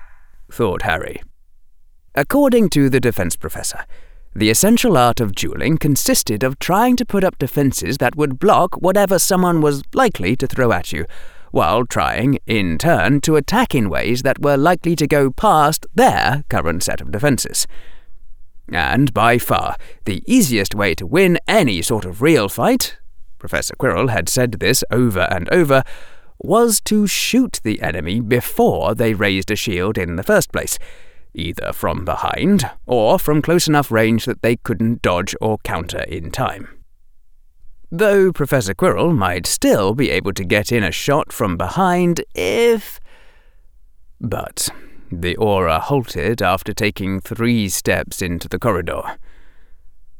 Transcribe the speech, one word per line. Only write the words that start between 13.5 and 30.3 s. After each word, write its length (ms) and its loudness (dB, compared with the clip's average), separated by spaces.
in 160 2
ways 320 0
that 180 0
were 160 2
likely 400 2
to 120 0
go 240 4
past 640 2
their 520 2
current 360 -2
set 180 -2
of 100 -6
defenses. 540 0
And 440 2
by 240 4
far, 360 -2
the 220 -4
easiest 480 2
way 180 2
to 140 -6
win 400 4
any 340 2
sort 240 -2
of 160 -10
real 280 4
fight, 480 0
Professor 400 -6
Quirrell 300 0
had 200 -2
said 240 0
this 380 0
over 300 2
and 200 -4
over, 300 4
was 440 2
to 260 2
shoot 560 0
the 180 -2
enemy 380 -2
before 720 0
they 220 0
raised 340 0
a 60 -2
shield 420 -2
in 200 -4
the 60 -4
first 280 2